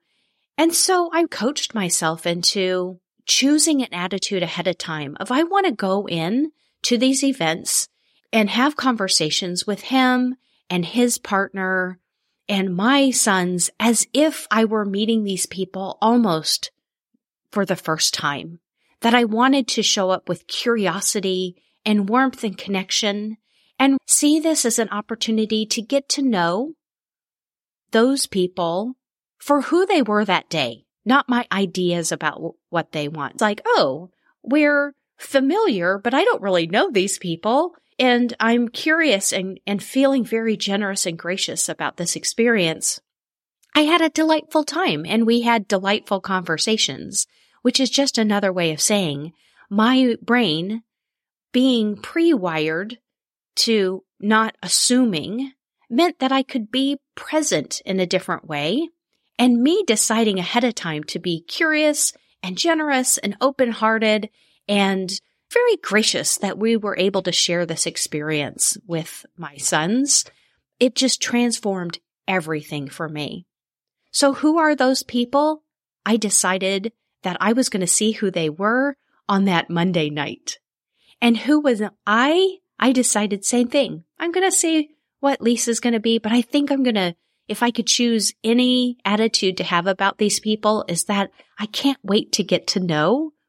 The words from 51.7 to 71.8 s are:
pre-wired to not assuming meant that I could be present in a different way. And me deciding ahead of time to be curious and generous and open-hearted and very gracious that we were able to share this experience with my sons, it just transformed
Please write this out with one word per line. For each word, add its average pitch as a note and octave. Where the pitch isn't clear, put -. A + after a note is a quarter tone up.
pre-wired G3
to F#3+
not A3
assuming A#3
meant E4+
that C4
I C4+
could A3+
be C4+
present -
in F#3+
a F3+
different F3+
way. D#3+
And A#3+
me F4+
deciding A3
ahead A#3+
of A#3
time D3+
to -
be E3+
curious D4+
and C#4+
generous D4+
and G3+
open-hearted A3
and G3
very A#4+
gracious -
that F#3+
we A3+
were G3+
able G3
to F3+
share E3+
this E3
experience D3+
with E3
my D3
sons, F3+
it B3
just -
transformed G#3